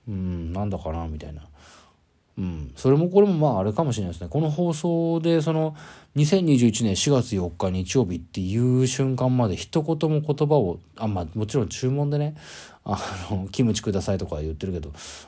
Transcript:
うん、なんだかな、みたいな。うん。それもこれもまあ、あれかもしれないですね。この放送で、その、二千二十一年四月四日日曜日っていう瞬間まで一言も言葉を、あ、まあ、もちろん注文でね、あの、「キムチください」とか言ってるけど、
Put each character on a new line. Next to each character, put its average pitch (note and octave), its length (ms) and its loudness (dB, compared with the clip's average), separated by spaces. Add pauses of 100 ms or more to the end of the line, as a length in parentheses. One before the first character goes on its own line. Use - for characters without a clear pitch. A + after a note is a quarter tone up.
う A2 40 -8
ん、 F2+ 420 -4
な G2 120 -4
ん G2+ 40 -2
だ F#2 80 -4
か D#2+ 160 -6
な、 E2 140 -4
み D#2 120 -6
た D2+ 80 -10
い D2+ 60 -12
な。 D2+ 80 -14 (960)
う - 40 -6
ん。 D#2 340 -6
そ C3 160 4
れ C#3+ 60 6
も F3 120 2
こ G3 120 6
れ G#3 60 6
も F#3+ 60 2
ま D3+ 140 2 (100)
あ、 - 20 2
あ F#2+ 40 2
れ G#2 100 0
か E3+ 100 0
も B2+ 100 0
し G#2+ 40 -2
れ G2+ 60 -4
な F2 60 -4
い - 40 -6
で D#2+ 60 -12
す - 20 -10
ね。 - 80 -8
こ D3 120 0
の D#3+ 80 0
放 E3+ 240 0
送 E3 460 0
で、 E3 220 4
そ D#3+ 120 0
の、 D#3 220 0 (400)
二 D3 100 4
千 F#3 200 4
二 C#3+ 120 6
十 A#2+ 100 6
一 A2+ 180 2
年 F#2+ 100 2
四 - 140 0
月 B2 260 2
四 F2 140 0
日 F#2 200 -2
日 F#2 280 -2
曜 A#2+ 80 4
日 F2+ 120 -4
っ - 20 -6
て - 200 -8
い F#2+ 180 -2
う B2+ 300 4
瞬 C3 300 0
間 B2+ 180 2
ま A#2 140 2
で E2+ 80 -2
一 - 260 -2
言 D#3+ 260 0
も D3+ 120 2
言 D3+ 260 0
葉 D3+ 80 4
を、 F2 240 2 (160)
あ、 A2 120 -4
ま G#2 160 -2
あ、 - 100 -6
も G#2+ 120 -2
ち A#2+ 120 -2
ろ A#2 60 2
ん - 40 -2
注 - 220 -4
文 C#3+ 200 0
で D3 80 0
ね、 D3+ 180 -2 (520)
あ G2+ 120 -2 (320)
の、 F#2+ 200 -4
「キ - 120 0
ム G#2+ 100 4
チ - 80 -2
く G#2+ 100 -2
だ F#2+ 100 0
さ G2+ 120 -2
い」 F#2 60 0
と F2+ 80 -4
か D2+ 140 -6
言 D#2 100 -4
っ - 20 -6
て E2+ 140 -6
る F2+ 60 -4
け F2 60 -4
ど、 D2+ 140 -10 (340)